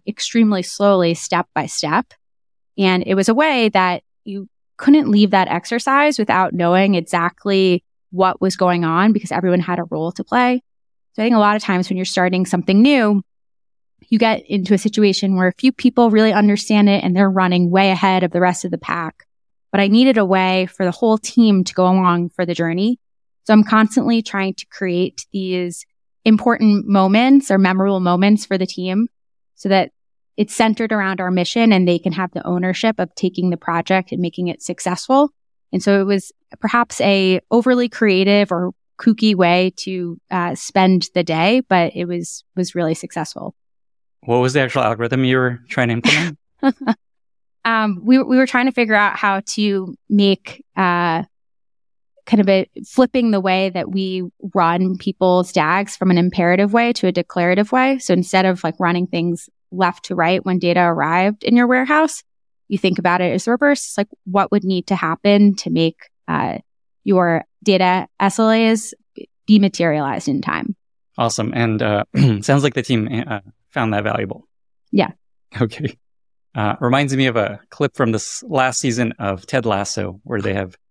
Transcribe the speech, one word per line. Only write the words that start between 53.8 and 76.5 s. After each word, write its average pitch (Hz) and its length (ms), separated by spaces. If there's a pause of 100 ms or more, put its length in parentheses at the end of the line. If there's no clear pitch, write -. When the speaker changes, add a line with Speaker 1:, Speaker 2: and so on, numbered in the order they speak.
Speaker 1:
we 185 320 (280)
run 185 460
people's 180 540
dags 180 440
from 190 140
an 175 80
imperative 180 540
way 233 220
to - 120
a 180 60
declarative 180 580
way. 262 300
So 185 140
instead 185 320
of, 185 180
like, 165 160
running 180 260
things 170 420 (220)
left 180 360
to 185 100
right 175 280
when 185 140
data 175 220
arrived 175 640
in 226 100
your 240 140
warehouse, 262 560 (420)
you 196 120
think 180 200
about 180 220
it 180 120
as - 140
reverse. 262 400
It's - 100
like, 202 120 (160)
what 190 260
would 202 140
need 185 240
to 190 80
happen 202 640
to - 120
make, 165 400 (160)
uh, 147 320 (460)
your 180 400 (180)
data 185 460 (100)
S 196 220
L 220 100
As 220 420 (560)
dematerialized 170 800
in 143 160
time? - 320 (420)
Speaker 2:
Awesome. 113 380
And, 113 260
uh, 107 280
<clears throat> 120 320
sounds 139 240
like 143 100
the 131 80
team, 113 420
uh, 113 140 (320)
found 110 240
that 104 80
valuable. 107 460 (420)
Speaker 1:
Yeah. 190 200 (500)
Speaker 2:
Okay. 123 360 (580)